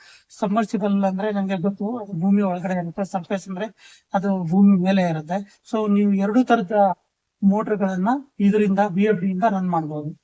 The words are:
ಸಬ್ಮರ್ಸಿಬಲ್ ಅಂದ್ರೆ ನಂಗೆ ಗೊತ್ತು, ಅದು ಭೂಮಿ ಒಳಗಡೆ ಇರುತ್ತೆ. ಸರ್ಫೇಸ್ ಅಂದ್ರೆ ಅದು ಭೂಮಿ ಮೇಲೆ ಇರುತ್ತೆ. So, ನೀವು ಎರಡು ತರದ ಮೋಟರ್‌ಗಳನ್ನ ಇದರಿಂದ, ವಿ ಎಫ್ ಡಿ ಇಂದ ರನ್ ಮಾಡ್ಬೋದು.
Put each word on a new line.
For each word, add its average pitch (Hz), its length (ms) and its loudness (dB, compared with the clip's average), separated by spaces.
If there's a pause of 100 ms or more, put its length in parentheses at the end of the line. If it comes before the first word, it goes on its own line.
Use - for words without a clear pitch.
(380)
ಸಬ್ಮರ್ಸಿಬಲ್ 202 680 -2
ಅಂದ್ರೆ 196 280 -2
ನಂಗೆ 196 240 -2
ಗೊತ್ತು, 202 400 -4
ಅದು 202 160 -12
ಭೂಮಿ 196 300 2
ಒಳಗಡೆ 180 400 -2
ಇರುತ್ತೆ. 170 220 -6
ಸರ್ಫೇಸ್ 185 440 -6
ಅಂದ್ರೆ 190 180 -8 (480)
ಅದು 190 300 -2
ಭೂಮಿ 190 400 6
ಮೇಲೆ 185 260 2
ಇರುತ್ತೆ. 165 520 -8 (100)
So, 214 220 0
ನೀವು 202 180 2
ಎರಡು 208 320 2
ತರದ 233 280 0 (720)
ಮೋಟರ್‌ಗಳನ್ನ 196 640 0 (320)
ಇದರಿಂದ, 202 380 2 (120)
ವಿ 185 120 0
ಎಫ್ 208 180 2
ಡಿ 196 100 -2
ಇಂದ 185 200 -4
ರನ್ 185 200 -2
ಮಾಡ್ಬೋದು. 151 400 -4 (140)